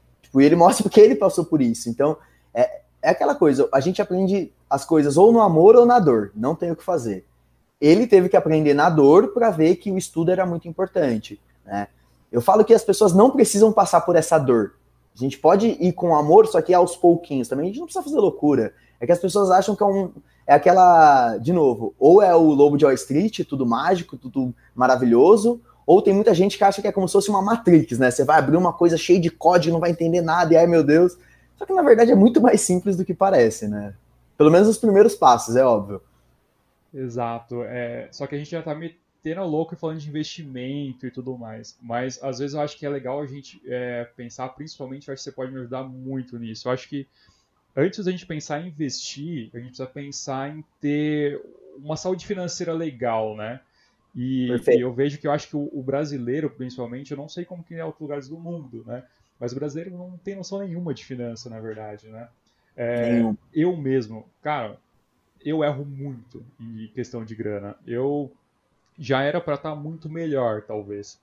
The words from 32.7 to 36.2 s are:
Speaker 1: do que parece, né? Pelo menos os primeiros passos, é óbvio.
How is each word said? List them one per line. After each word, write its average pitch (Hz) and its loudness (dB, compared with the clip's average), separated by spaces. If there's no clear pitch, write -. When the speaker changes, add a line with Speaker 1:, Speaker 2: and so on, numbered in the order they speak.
Speaker 1:
do 180 -4
que 185 -8
parece, 127 0
né? 104 -10
Pelo 151 6
menos 190 6
os 220 2
primeiros 214 4
passos, 120 2
é 131 4
óbvio. 101 0